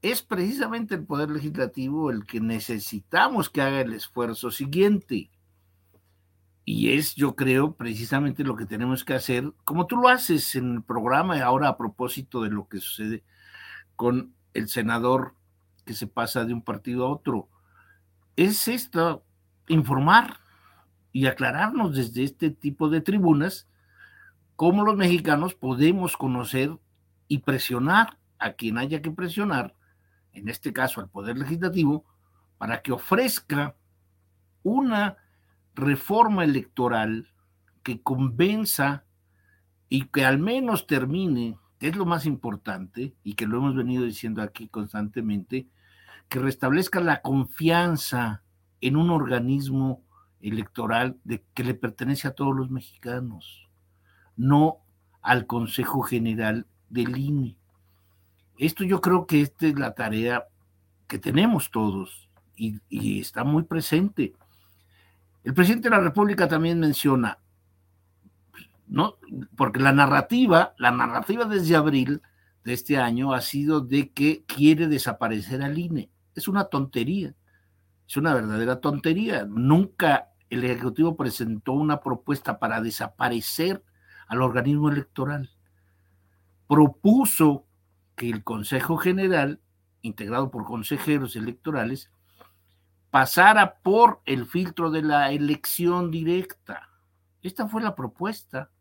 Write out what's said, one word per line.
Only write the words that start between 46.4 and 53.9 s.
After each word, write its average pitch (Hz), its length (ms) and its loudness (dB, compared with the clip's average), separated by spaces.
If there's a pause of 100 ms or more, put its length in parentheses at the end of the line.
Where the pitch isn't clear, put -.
la 165 220 0
confianza 135 1200 0 (380)
en 131 140 0
un 165 140 4
organismo 131 960 0 (360)
electoral 113 840 -2
de, - 200 -8 (120)
que 127 80 -4
le 123 100 -2
pertenece 123 540 -4
a 135 80 -8
todos 139 200 -2
los 131 140 -4
mexicanos, 123 1000 -10 (680)